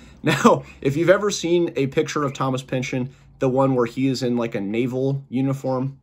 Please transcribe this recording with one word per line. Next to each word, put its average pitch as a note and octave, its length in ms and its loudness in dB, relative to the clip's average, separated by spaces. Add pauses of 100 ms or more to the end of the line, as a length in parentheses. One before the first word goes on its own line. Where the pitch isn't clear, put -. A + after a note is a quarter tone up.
(200)
Now, D#3 440 4 (160)
if C3+ 160 0
you've E3+ 140 2
ever G3 200 4
seen E3+ 460 0
a C3+ 100 0
picture D3+ 380 -2
of C3+ 100 -4
Thomas C3+ 260 -4
Pynchon, C3 500 -6 (280)
the C3+ 100 2
one C3 280 2
where A#2+ 100 2
he C3 220 -2
is B2+ 160 -2
in, A#2+ 120 0
like, A#2 200 -4
a G2+ 40 -2
naval B2+ 680 -2
uniform C3+ 760 -4